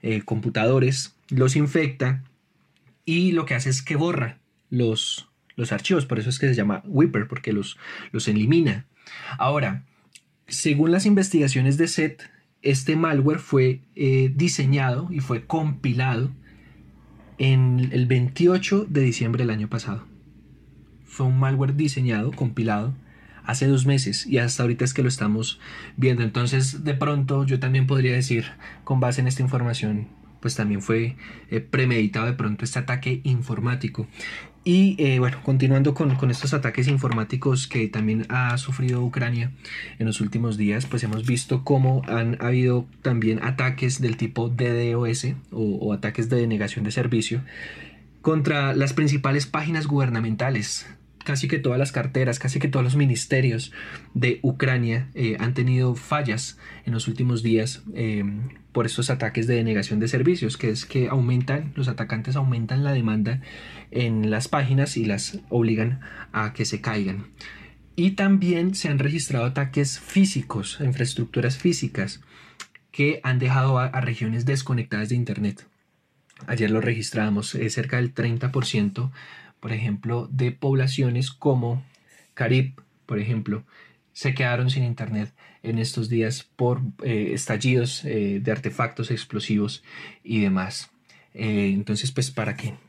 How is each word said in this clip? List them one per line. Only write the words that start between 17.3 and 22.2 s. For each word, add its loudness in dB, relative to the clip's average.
en 4
el 2
veintiocho 4
de 2
diciembre 2
del 0
año -2
pasado. -6
Fue -4
un 4
malware 2
diseñado, 0